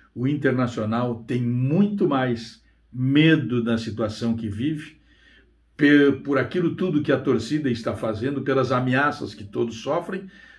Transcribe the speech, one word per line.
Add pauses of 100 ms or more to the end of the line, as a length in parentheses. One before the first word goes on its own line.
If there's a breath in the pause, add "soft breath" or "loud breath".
(160 soft breath)
O
Internacional
tem
muito
mais (260)
medo
da
situação
que
vive, (760 soft breath)
pe-, (100)
por
aquilo
tudo
que
a
torcida
está
fazendo,
pelas
ameaças
que
todos
sofrem, (320 loud breath)